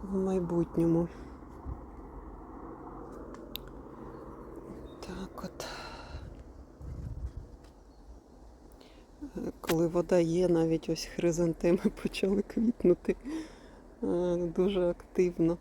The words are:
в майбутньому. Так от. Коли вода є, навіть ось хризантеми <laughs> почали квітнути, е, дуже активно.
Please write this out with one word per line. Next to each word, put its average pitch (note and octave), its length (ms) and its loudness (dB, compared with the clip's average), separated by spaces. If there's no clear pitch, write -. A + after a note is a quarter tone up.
в G3 120 -4
майбутньому. E3+ 920 4
Так - 440 -10
от. - 220 -10
Коли E3+ 260 4
вода F3 320 4
є, E3+ 280 4
навіть E3 420 4
ось D#3+ 160 0
хризантеми E3+ 720 2
<laughs> G#3 140 2
почали G3+ 380 2
квітнути, G#3 760 4
е, F3 340 2
дуже F#3 340 4
активно. F3 720 2